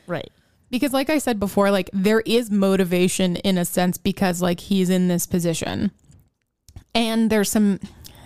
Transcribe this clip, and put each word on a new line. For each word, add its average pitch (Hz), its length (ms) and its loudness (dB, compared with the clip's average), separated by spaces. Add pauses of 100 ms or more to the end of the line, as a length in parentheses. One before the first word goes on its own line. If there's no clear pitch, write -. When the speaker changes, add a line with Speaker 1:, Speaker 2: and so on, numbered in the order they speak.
Speaker 1:
Right. 170 200 -8 (440)
Speaker 2:
Because 247 200 -2
like 262 160 0
I 311 100 2
said 240 200 -2
before, 196 320 0
like, 190 220 0
there 202 300 2
is 226 280 0
motivation 185 880 2
in 190 220 0
a 175 60 0
sense 180 320 0
because, 180 460 -2
like, 175 160 0
he's 190 320 0
in 185 160 2
this 175 180 0
position. 170 680 -2 (1040)
And 226 340 0
there's 208 180 2
some, 202 300 2 (480)